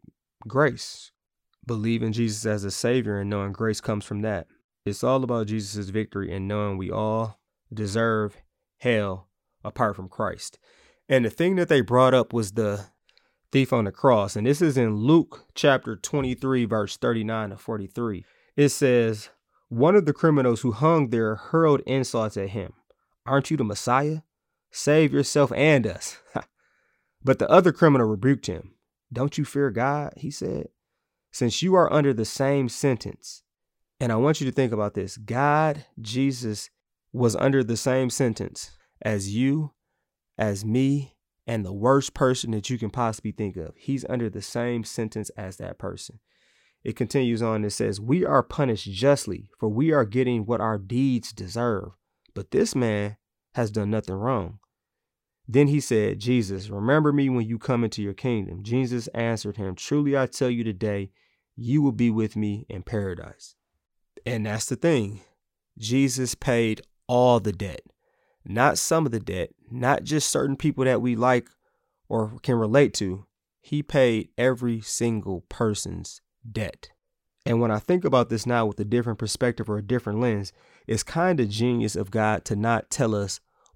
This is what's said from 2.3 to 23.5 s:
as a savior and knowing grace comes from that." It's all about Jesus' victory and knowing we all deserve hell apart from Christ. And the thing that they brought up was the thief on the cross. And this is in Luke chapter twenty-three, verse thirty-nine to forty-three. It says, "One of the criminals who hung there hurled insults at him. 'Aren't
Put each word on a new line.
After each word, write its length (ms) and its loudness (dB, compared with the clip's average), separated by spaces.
as 180 -2
a 60 -6
savior 500 0
and 80 -4
knowing 240 -4
grace 300 -2
comes 240 -4
from 160 -6
that." 240 -4
It's 180 -6
all 180 2
about 260 -2
Jesus' 420 -6
victory 420 -6
and 160 -6
knowing 300 -4
we 120 -6
all 520 -4
deserve 680 -2
hell 500 -2
apart 340 -2
from 120 -12
Christ. 500 -8
And 160 4
the 40 0
thing 260 2
that 120 2
they 140 6
brought 320 4
up 180 4
was 200 -2
the 340 -2
thief 180 4
on 140 2
the 80 -2
cross. 420 4
And 120 -2
this 160 2
is 160 2
in 180 2
Luke 480 2
chapter 400 2
twenty-three, 680 -2
verse 320 -2
thirty-nine 540 -2
to 80 -14
forty-three. 680 -6
It 120 6
says, 640 2
"One 280 4
of 100 4
the 60 2
criminals 480 4
who 100 0
hung 400 2
there 240 0
hurled 520 2
insults 500 -2
at 140 -4
him. 220 -8
'Aren't 240 0